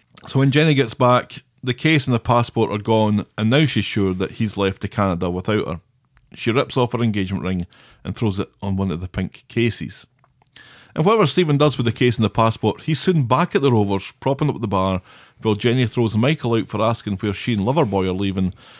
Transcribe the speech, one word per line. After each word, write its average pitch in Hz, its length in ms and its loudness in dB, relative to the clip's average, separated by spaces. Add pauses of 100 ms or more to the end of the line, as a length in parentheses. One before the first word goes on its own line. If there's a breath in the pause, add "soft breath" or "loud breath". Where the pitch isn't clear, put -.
(280 loud breath)
So 135 120 0
when 139 120 4
Jenny 151 220 4
gets 131 200 0
back, - 500 2 (200)
the 127 100 -2
case 156 340 0
and 131 60 0
the 117 60 2
passport 117 520 0
are 104 100 -4
gone, 107 440 2 (120)
and 110 120 0
now 147 160 4
she's 113 200 0
sure 95 280 -2
that 92 180 -4
he's 107 260 -4
left 98 240 -2
to 101 60 -6
Canada 92 420 -2
without 92 380 -2
her. 85 140 -8 (520)
She - 180 -4
rips 127 260 0
off 120 160 0
her 120 100 -2
engagement 98 400 -2
ring 90 240 -4 (360 soft breath)
and 92 120 -8
throws 101 240 -2
it 92 100 -4 (120)
on 98 160 -4
one 98 140 -2
of 85 100 -6
the 92 60 -10
pink - 400 -8
cases. - 600 -4 (880 loud breath)
And 156 100 0
whatever 208 220 4
Stephen 151 300 2
does 147 200 2
with 123 80 -2
the 113 60 0
case 123 240 2
and 110 100 0
the 104 40 2
passport, 113 520 0
he's 156 180 -2
soon 170 240 2
back 127 320 0
at 143 60 2
the 135 100 4
Rovers, 101 480 0
propping 139 300 -2
up - 120 -4
the 113 60 -4
bar, 95 340 0 (400 loud breath)
while 107 140 0
Jenny 123 300 0
throws 113 320 -2
Michael 123 380 0
out 113 140 -2
for 104 120 -4
asking 107 360 -2
where 104 160 -2
she 120 200 -4
and 101 80 0
Loverboy 101 460 0
are 92 60 -2
leaving, 95 400 -2 (260 loud breath)